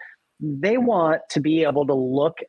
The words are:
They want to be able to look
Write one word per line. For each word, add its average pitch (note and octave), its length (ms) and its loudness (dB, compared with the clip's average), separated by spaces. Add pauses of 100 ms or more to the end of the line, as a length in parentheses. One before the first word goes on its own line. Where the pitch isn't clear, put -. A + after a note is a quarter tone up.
(400)
They D3+ 380 -2
want F3 440 2 (100)
to - 80 0
be D#3 240 2
able C#3+ 240 0
to C#3 80 2
look C3+ 420 0 (120)